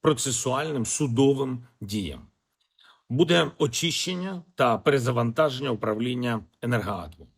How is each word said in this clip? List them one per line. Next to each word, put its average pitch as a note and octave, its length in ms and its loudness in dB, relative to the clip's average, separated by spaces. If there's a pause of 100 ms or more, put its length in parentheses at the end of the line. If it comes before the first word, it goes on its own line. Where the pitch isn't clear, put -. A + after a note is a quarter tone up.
процесуальним C3+ 840 0
судовим C3+ 800 2 (140)
діям. G2 460 -6 (840)
Буде D#3+ 500 2
очищення F3+ 840 -2 (120)
та A#2 240 2
перезавантаження C3 920 0
управління A#2 760 -2 (180)
"Енергоатомом". F#2+ 760 -4